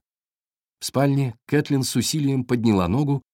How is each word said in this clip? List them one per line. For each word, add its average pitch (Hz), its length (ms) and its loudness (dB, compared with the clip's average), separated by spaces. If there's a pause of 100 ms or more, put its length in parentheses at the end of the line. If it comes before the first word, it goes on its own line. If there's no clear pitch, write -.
(800)
В - 60 -14
спальне 139 500 0 (100)
Кэтлин 143 380 0
с - 120 -6
усилием 139 500 -2
подняла 107 420 2
ногу 139 340 0 (120)